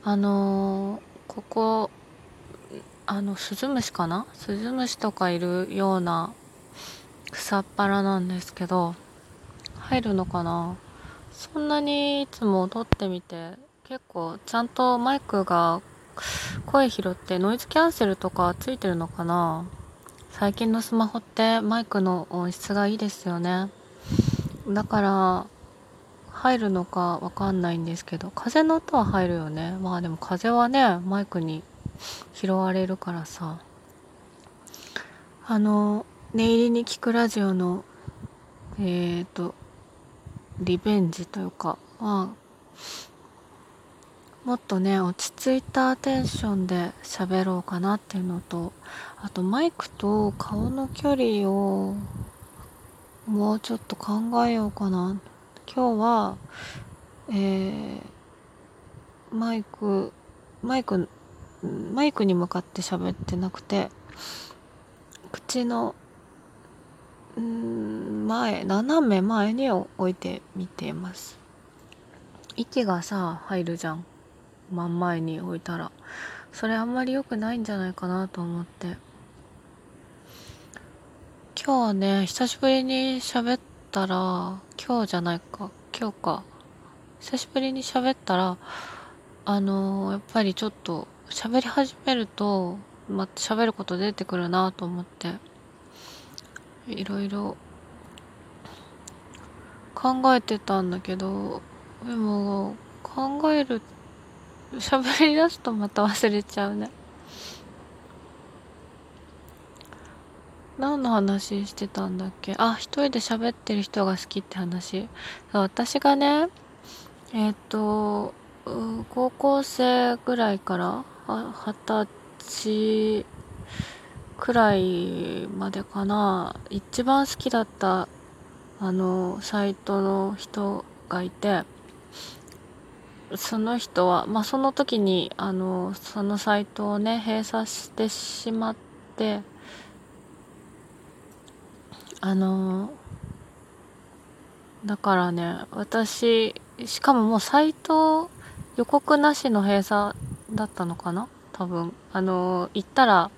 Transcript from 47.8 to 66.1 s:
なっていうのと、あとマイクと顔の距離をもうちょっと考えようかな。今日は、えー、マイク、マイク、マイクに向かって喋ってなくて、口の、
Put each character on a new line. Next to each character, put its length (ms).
な 160
っ 40
て 160
い 40
う 40
の 160
と、 320
あ 80
と 140
マ 220
イ 80
ク 180
と 480
顔 320
の 180
距 220
離 400
を 440
も 280
う 60
ち 120
ょ 20
っ 120
と 80
考 520
え 60
よ 140
う 60
か 160
な。 320
今 320
日 20
は、 380
え 40
ー、 640
マ 260
イ 80
ク、 500
マ 160
イ 60
ク、 260
マ 140
イ 80
ク 100
に 80
向 160
か 120
っ 20
て 180
喋 300
っ 40
て 220
な 140
く 120
て、 280
口 360
の、 280